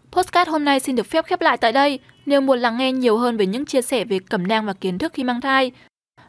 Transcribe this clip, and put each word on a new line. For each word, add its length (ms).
Podcast 380
hôm 160
nay 140
xin 160
được 100
phép 200
khép 160
lại 160
tại 140
đây. 280
Nếu 160
muốn 180
lắng 180
nghe 140
nhiều 260
hơn 200
về 80
những 200
chia 160
sẻ 240
về 140
cẩm 280
nang 180
và 80
kiến 240
thức 160
khi 100
mang 180
thai, 300